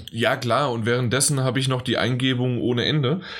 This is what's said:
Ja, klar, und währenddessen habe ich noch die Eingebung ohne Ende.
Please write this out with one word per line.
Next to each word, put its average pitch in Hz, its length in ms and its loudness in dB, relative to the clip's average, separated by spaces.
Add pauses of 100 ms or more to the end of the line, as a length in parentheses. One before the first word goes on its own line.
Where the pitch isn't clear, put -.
(120)
Ja, 117 240 2
klar, 127 360 0
und 117 140 -4
währenddessen 127 540 0
habe 131 200 0
ich 131 80 0
noch 127 140 0
die 123 160 -2
Eingebung 123 640 0
ohne 120 240 0
Ende. 147 360 2 (180)